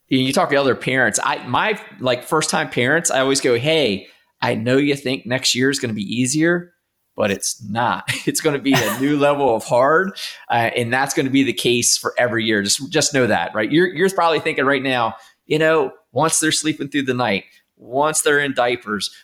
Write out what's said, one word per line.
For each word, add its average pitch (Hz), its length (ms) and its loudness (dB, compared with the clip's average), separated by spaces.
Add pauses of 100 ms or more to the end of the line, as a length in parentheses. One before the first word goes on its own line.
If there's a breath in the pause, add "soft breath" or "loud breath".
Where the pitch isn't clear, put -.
You 131 240 0
talk 175 180 2
to 143 60 2
other 135 200 4
parents. 131 480 0
I, 147 240 -4
my, 185 320 0 (180)
like, 127 240 0
first - 280 0
time 151 200 -2
parents, 143 400 0
I - 100 0
always 135 200 2
go, 123 180 2
"Hey, 127 480 0 (360 loud breath)
I 120 120 0
know 117 220 0
you 143 180 2
think 139 320 -6
next 127 280 -2
year 127 160 2
is 139 100 -2
gonna 113 140 -4
be 104 80 -4
easier, 151 680 0 (440)
but 107 140 0
it's - 380 -6
not." 104 360 -2 (120)
<laughs> - 100 -14
It's 143 140 -2
gonna 147 200 -2
be 135 140 0
a 110 260 -2
new 147 160 0
<laughs> 143 120 2
level 139 280 2
of 110 80 -6
hard. 156 520 2 (320 loud breath)
Uh, 117 280 0
and 117 160 -2
that's 135 220 -2
gonna 139 160 0
be 135 120 4
the 127 100 2
case 120 460 0
for - 180 -6
every 113 280 2
year. 110 180 2
Just, 101 300 -4
just 147 200 0
know 131 140 4
that, 92 280 0
right? 110 160 -2
You're, 170 220 4
you're 180 180 0
probably 165 300 0
thinking 147 260 -2
right 139 160 2
now, 123 340 0 (300 loud breath)
you 151 120 0
know, 160 340 2 (200)
once 160 260 0
they're 156 140 0
sleeping 147 380 -4
through 143 120 -2
the 131 120 -2
night, 120 300 0 (320 soft breath)
once 139 460 -2
they're 147 180 2
in 139 140 -2
diapers, 120 560 -2 (120)